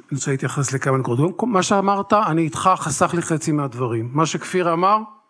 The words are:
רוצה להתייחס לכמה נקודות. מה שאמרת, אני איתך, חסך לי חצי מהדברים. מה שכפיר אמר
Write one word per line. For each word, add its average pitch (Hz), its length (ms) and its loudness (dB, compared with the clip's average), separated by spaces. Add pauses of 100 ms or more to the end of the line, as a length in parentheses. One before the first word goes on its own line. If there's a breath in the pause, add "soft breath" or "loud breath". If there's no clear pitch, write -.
(120)
רוצה 143 180 -4
להתייחס 135 420 -2
לכמה 135 260 0
נקודות. 131 440 0
מה 214 200 2
שאמרת, 196 500 0
אני 170 300 2
איתך, 165 340 2
חסך 165 380 -2
לי 170 80 0
חצי 160 300 -2
מהדברים. 120 600 -2
מה 156 140 2
שכפיר 175 460 -2
אמר 190 260 2 (320)